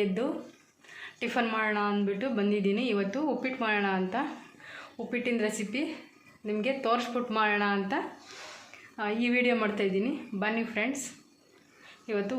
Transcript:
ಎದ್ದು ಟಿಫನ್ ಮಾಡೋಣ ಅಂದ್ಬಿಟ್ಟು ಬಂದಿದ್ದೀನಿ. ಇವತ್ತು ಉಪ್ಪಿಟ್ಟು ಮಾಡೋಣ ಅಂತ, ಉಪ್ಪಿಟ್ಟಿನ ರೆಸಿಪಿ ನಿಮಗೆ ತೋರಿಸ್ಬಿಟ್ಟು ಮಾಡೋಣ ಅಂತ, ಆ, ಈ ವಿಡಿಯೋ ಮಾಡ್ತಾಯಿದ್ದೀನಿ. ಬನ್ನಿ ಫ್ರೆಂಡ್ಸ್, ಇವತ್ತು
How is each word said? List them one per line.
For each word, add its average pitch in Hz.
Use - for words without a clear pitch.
ಎದ್ದು 202
ಟಿಫನ್ 233
ಮಾಡೋಣ 214
ಅಂದ್ಬಿಟ್ಟು 202
ಬಂದಿದ್ದೀನಿ. 208
ಇವತ್ತು 202
ಉಪ್ಪಿಟ್ಟು 254
ಮಾಡೋಣ 208
ಅಂತ, 185
ಉಪ್ಪಿಟ್ಟಿನ 240
ರೆಸಿಪಿ 208
ನಿಮಗೆ 214
ತೋರಿಸ್ಬಿಟ್ಟು 240
ಮಾಡೋಣ 208
ಅಂತ, 196
ಆ, 214
ಈ 240
ವಿಡಿಯೋ 247
ಮಾಡ್ತಾಯಿದ್ದೀನಿ. 202
ಬನ್ನಿ 220
ಫ್ರೆಂಡ್ಸ್, 247
ಇವತ್ತು 202